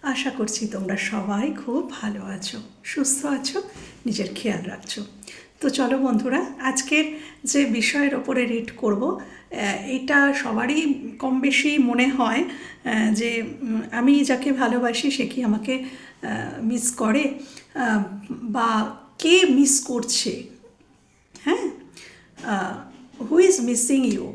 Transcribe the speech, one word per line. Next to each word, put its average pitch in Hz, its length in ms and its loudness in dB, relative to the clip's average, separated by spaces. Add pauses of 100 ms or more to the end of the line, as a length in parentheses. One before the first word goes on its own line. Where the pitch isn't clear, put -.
আশা 269 280 -2
করছি 214 360 -4
তোমরা 196 300 -4
সবাই 208 560 -2 (140)
খুব 285 240 -2
ভালো 208 340 -8
আছো, 196 380 -8 (220)
সুস্থ - 420 -2
আছো, 285 360 -2 (440)
নিজের 196 280 -2
খেয়াল - 300 -4
রাখছো। - 400 -10 (560)
তো 285 100 2
চলো 262 280 0
বন্ধুরা, 254 480 2 (120)
আজকের 294 460 0 (400)
যে 277 200 2
বিষয়ের 277 500 0
ওপরে 254 320 0
রিড 233 300 -4
করব, 247 440 0
আহ, - 680 -6
এটা 277 480 4
সবারই 277 600 0 (240)
কম 262 220 0
বেশি 294 380 2
মনে 240 300 4
হয়, 262 360 2
আহ, 220 680 0
যে, 233 280 0 (200)
উম, 226 200 -2 (100)
আমি 269 320 6
যাকে 269 280 2
ভালোবাসি 247 580 2
সে 247 160 -2
কি - 160 -4
আমাকে, 247 420 0 (380)
আহ, - 400 -6
মিস 226 300 0
করে, 269 420 2 (400)
আহ, 220 280 0 (280)
বা 226 680 -2 (220)
কে 359 320 6
মিস 269 340 6
করছে, - 580 -4 (1000)
হ্যাঁ? 370 260 0 (720)
আহ, 190 320 -2 (480)
who 302 160 6
is 370 200 6
missing 247 520 2
you? - 120 -2 (100)